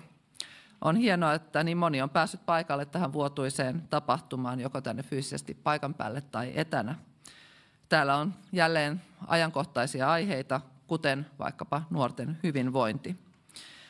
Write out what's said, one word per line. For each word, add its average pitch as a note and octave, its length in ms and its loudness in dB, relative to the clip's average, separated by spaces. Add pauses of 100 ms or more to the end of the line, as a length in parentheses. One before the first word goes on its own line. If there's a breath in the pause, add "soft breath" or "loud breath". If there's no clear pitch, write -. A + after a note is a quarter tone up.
(800 loud breath)
On D#3+ 140 4
hienoa, F3+ 380 4
että D#3 300 -2
niin E3+ 140 0
moni D#3+ 240 2
on D3 80 0
päässyt - 360 0
paikalle D#3+ 400 0
tähän D3+ 280 -2
vuotuiseen C#3+ 760 -2
tapahtumaan, C3 720 -2
joko C3 220 -6
tänne B2+ 220 -4
fyysisesti C#3+ 500 -6
paikan D3 400 -2
päälle A2+ 280 -6
tai A#2+ 340 -6
etänä. D3+ 400 -2 (920 loud breath)
Täällä C#3 260 4
on D3+ 180 0 (180)
jälleen D#3+ 500 4 (260 loud breath)
ajankohtaisia C#3+ 840 2
aiheita, E3 500 0 (280)
kuten D3+ 360 0 (140)
vaikkapa C#3+ 500 -4
nuorten C#3 540 -2
hyvinvointi. C3 720 0 (760 loud breath)